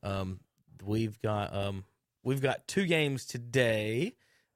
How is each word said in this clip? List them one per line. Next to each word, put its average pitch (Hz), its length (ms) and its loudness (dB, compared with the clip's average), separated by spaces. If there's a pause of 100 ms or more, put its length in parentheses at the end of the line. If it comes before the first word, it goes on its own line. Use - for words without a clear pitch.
Um, 95 380 -4 (420)
we've 107 380 0
got, 104 340 -2
um, 98 300 -4 (380)
we've 131 180 0
got - 260 0
two 196 180 2
games 151 400 2
today. 117 880 2 (400)